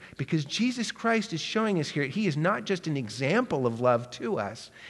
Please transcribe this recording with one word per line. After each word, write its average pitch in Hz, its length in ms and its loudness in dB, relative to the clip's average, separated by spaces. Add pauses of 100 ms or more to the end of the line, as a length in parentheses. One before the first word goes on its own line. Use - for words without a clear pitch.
(180)
Because 151 260 0
Jesus 240 480 0
Christ 226 400 0
is 160 80 -4
showing 214 400 0
us 143 100 0
here, 143 160 0
he 156 220 0
is 151 80 2
not 202 300 0
just 185 220 -2
an 151 100 0
example 135 680 0
of 117 120 0
love 120 320 4
to 208 280 -2
us, 104 320 -6 (180)